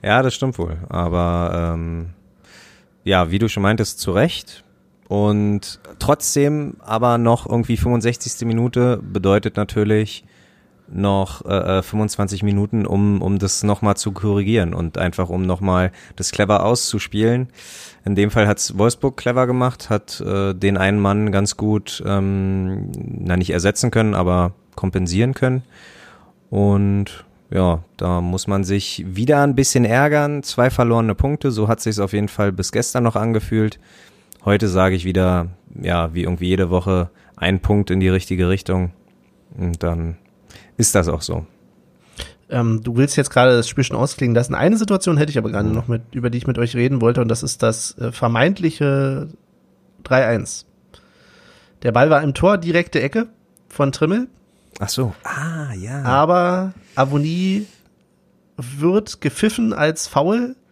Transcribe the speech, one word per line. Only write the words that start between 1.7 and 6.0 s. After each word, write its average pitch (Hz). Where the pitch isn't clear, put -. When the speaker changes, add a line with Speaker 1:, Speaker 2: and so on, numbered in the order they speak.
Speaker 1:
ähm, 82
ja, 90
wie 95
du 110
schon 101
meintest, 107
zu -
Recht. -
Und 104